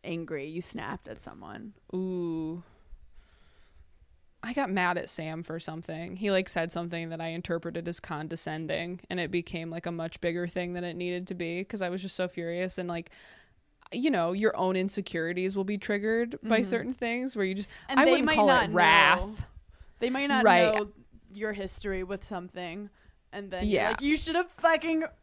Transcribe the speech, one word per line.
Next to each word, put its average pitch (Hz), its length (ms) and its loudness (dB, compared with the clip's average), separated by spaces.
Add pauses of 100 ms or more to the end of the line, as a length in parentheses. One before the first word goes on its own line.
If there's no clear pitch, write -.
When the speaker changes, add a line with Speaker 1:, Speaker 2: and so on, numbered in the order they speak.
Speaker 1:
angry. 160 460 -6
You 165 140 -6
snapped - 460 -10
at - 140 -14
someone. - 520 -16 (200)
Speaker 2:
Ooh. 170 680 -4 (1800)
I 240 120 -6
got 269 160 0
mad 180 260 0
at - 140 -6
Sam 160 320 -6
for 165 180 -8
something. 165 560 -10
He, 202 140 -2
like, 190 180 2
said 170 240 -4
something 170 380 -6
that 165 100 -8
I 165 80 -6
interpreted 170 580 -4
as 175 140 -6
condescending, 160 1000 -6 (100)
and 180 100 -4
it 165 100 -4
became, 170 400 -4
like, 165 140 -10
a 170 80 -6
much 165 300 -8
bigger 175 260 -2
thing 175 240 -4
than 175 120 -6
it 170 100 -6
needed 180 340 -4
to 185 60 -6
be 175 300 -4
'cause 202 180 -8
I 175 80 -2
was 185 100 -4
just 185 160 -10
so 180 100 0
furious, 175 520 -4
and, 175 100 -4
like, 170 220 -6 (840)
you 269 180 0
know, 175 220 2
your 208 240 2
own 185 200 2
insecurities 185 800 -2
will 196 80 0
be 202 120 -2
triggered 220 680 0
by 220 180 4
Speaker 1:
Mm-hmm. 202 100 0
Speaker 2:
certain 247 240 -2
things 247 420 -4
where 202 80 0
you 190 100 0
just, 196 140 -6 (220)
Speaker 1:
And 262 100 4
Speaker 2:
I 285 60 8
Speaker 1:
they 349 60 8
Speaker 2:
wouldn't 269 140 4
Speaker 1:
might 311 100 4
Speaker 2:
call 214 100 6
Speaker 1:
not 240 240 6
Speaker 2:
it - 20 -2
wrath. 165 480 10
Speaker 1:
know. 208 160 -6 (640)
They 240 100 -2
might 277 200 -2
not 262 160 4
Speaker 2:
Right. 180 300 8
Speaker 1:
know 208 180 -2 (420)
your 214 180 -4
history 196 500 -6
with 190 220 -6
something, 180 640 -8 (440)
and 202 180 -12
then 185 160 -2
Speaker 2:
Yeah. 190 160 6
Speaker 1:
you're - 80 4
like, - 100 -4
"You 285 160 2
should 320 200 -2
have 349 160 0
fucking 320 520 2 (180)